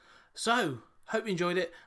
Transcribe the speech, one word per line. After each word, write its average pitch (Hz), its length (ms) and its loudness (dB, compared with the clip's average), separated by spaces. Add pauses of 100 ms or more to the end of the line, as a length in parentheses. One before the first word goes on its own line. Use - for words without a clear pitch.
(340)
So, 214 440 0 (260)
hope 220 220 -2
you 214 40 -2
enjoyed 175 280 0
it. 180 140 -2 (140)